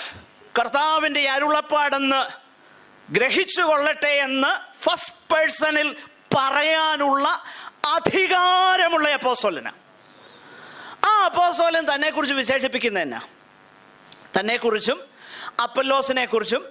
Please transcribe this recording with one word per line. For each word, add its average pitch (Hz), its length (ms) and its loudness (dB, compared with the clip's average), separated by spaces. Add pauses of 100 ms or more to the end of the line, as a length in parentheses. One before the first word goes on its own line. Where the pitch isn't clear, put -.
(600)
കർത്താവിൻ്റെ 285 720 0
അരുളപ്പാടെന്ന് 285 960 2 (880)
ഗ്രഹിച്ചു 262 500 0
കൊള്ളട്ടെ 302 460 2
എന്ന് 285 720 -2
ഫസ്റ്റ് - 560 -2
പേഴ്സണിൽ 302 640 0 (420)
പറയാനുള്ള 294 1040 2 (440)
അധികാരമുള്ള 359 1200 2
അപ്പോസ്തലനാ. 214 640 -2 (1300)
ആ 415 200 4
അപ്പോസ്തലൻ 339 680 2
തന്നെക്കുറിച്ച് 285 420 -2
വിശേഷിപ്പിക്കുന്നത് 240 680 -2
എന്നാ? 120 180 -8 (1160)
തന്നെക്കുറിച്ചും 226 640 0 (600)
അപ്പല്ലോസിനെക്കുറിച്ചും 262 1080 0